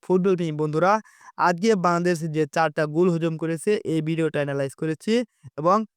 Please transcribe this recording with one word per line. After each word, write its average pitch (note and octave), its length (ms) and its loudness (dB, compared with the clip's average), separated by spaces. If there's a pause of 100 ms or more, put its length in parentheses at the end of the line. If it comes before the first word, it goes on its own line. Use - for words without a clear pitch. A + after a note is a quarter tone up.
ফুটবল F#3 340 2
প্রেমী E3 240 -4
বন্ধুরা, D#3 300 2 (560)
আজকে F3+ 200 0 (180)
বাংলাদেশ F3 320 2 (180)
যে D#3 80 2 (100)
চারটা D#3+ 280 0 (140)
গোল F3 180 4
হজম E3 280 -2
করেছে, E3 280 -4 (220)
এই D#3+ 160 0
ভিডিওটা D#3+ 320 -2
অ্যানালাইজ C#3 400 -4
করেছি D#3+ 320 -4 (480)
এবং F3+ 180 4 (180)